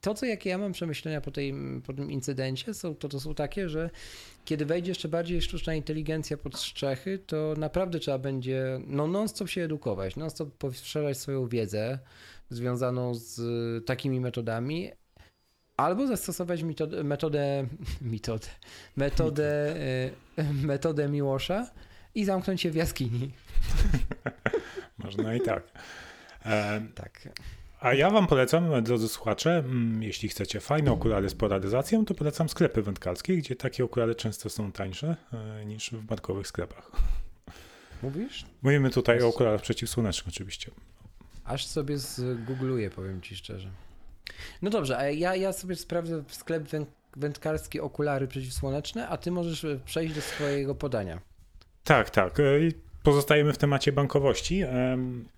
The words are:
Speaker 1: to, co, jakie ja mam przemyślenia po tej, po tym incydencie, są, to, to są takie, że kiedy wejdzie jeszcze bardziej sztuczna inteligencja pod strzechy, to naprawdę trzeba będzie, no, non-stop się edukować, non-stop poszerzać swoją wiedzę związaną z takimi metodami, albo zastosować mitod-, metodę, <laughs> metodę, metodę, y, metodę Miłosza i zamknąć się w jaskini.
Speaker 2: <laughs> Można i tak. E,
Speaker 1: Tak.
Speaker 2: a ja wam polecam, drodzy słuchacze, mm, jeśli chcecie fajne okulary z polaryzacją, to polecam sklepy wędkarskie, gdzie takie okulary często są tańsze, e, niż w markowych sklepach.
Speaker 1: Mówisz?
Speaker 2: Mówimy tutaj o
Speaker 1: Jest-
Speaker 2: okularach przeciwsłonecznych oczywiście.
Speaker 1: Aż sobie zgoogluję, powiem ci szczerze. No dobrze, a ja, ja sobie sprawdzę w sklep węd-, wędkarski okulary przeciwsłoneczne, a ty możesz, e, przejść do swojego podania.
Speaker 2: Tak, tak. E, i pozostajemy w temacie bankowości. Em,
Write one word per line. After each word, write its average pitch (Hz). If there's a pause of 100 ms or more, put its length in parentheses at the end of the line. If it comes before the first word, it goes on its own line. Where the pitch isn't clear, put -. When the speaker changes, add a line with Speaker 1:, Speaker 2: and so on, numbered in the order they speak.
Speaker 1:
to, 202
co, 214
jakie 214
ja 180
mam 196
przemyślenia 156
po 139
tej, 139 (320)
po 139
tym 143
incydencie, 131
są, 160
to, -
to 143
są 151
takie, 170
że 160 (560)
kiedy 151
wejdzie 170
jeszcze 170
bardziej 170
sztuczna 160
inteligencja 156
pod 143
strzechy, 143
to 156
naprawdę 165
trzeba 143
będzie, 131
no, 139
non-stop 196
się 190
edukować, 110
non-stop 151
poszerzać 143
swoją 135
wiedzę 113 (500)
związaną 123
z 117
takimi 131
metodami, 123 (880)
albo 190
zastosować 180
mitod-, 160
metodę, 143 (120)
<laughs> - (100)
metodę, 110 (480)
metodę, 147 (640)
y, 160 (100)
metodę 143
Miłosza 147 (440)
i 214
zamknąć 190
się 170
w 151
jaskini. 131 (840)
Speaker 2:
<laughs> -
Można 107
i 123
tak. - (840)
E, 104 (140)
Speaker 1:
Tak. - (500)
Speaker 2:
a 123
ja 143
wam 208
polecam, 147
drodzy 113
słuchacze, 160
mm, 120
jeśli 104
chcecie 101
fajne 151
okulary 98
z 87
polaryzacją, 110
to 202
polecam 151
sklepy 135
wędkarskie, 98
gdzie 139
takie 127
okulary 117
często 110
są 101
tańsze, 101 (460)
e, 107
niż 107
w 110
markowych 98
sklepach. - (1120)
Speaker 1:
Mówisz? 156 (160)
Speaker 2:
Mówimy 135
tutaj 120
o 123
Speaker 1:
Jest- 117
Speaker 2:
okularach 107
przeciwsłonecznych -
oczywiście. - (760)
Speaker 1:
Aż 135
sobie 143
zgoogluję, 127
powiem 95
ci -
szczerze. 95 (920)
No 185
dobrze, 147
a 139
ja, 170
ja 190
sobie 185
sprawdzę 165
w -
sklep 165
węd-, 147 (280)
wędkarski 147
okulary 143
przeciwsłoneczne, 135
a 170
ty -
możesz, 170
e, 147
przejść 160
do 151
swojego 143
podania. 104 (640)
Speaker 2:
Tak, 131
tak. 95
E, 143
i 165 (320)
pozostajemy 147
w -
temacie 143
bankowości. 139
Em, 127 (120)